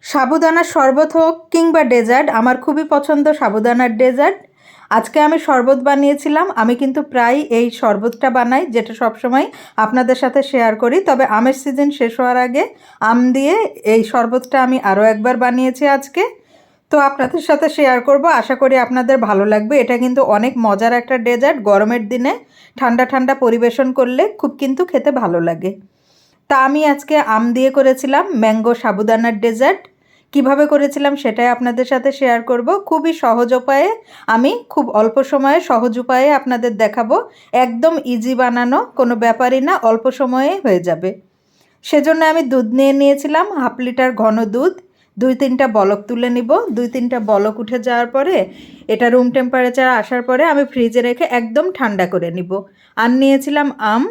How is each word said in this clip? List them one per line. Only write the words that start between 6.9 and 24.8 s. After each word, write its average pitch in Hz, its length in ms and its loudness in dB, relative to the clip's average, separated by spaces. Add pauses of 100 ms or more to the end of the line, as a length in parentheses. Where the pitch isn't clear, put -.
প্রায় 247 280 0 (200)
এই 240 80 0 (120)
শরবতটা 226 580 -2
বানাই, 254 260 0 (120)
যেটা 226 260 -4
সবসময় 247 440 -2 (380)
আপনাদের 254 400 0
সাথে 254 160 0 (120)
শেয়ার 233 220 2 (100)
করি। 247 140 2 (100)
তবে 269 160 2 (140)
আমের 254 240 2
সিজন 285 280 0 (100)
শেষ 226 200 0
হওয়ার 247 260 0
আগে 262 180 -2 (460)
আম 240 100 2 (160)
দিয়ে 277 200 2 (380)
এই 226 80 4 (100)
শরবতটা 247 540 -2
আমি 254 120 0 (120)
আরও 196 140 2 (100)
একবার 220 220 -2 (100)
বানিয়েছি 254 380 0 (120)
আজকে, 277 280 -4 (680)
তো 302 40 2 (120)
আপনাদের 277 420 -2
সাথে 311 180 2 (100)
শেয়ার 254 300 2
করব। 277 160 4 (180)
আশা 262 200 -2
করি 269 140 2 (100)
আপনাদের 254 320 0 (100)
ভালো 202 260 2
লাগবে। 214 300 0
এটা 240 200 -2
কিন্তু 254 180 0 (140)
অনেক 240 180 0 (120)
মজার 214 360 2
একটা 247 140 -2 (120)
ডেজার্ট, 254 300 2 (120)
গরমের 214 420 2
দিনে 254 220 -2 (440)
ঠান্ডা 240 340 2
ঠান্ডা 262 220 0 (100)
পরিবেশন 233 440 2 (100)
করলে 254 260 0 (160)
খুব 285 120 -2 (100)
কিন্তু 269 200 -2 (100)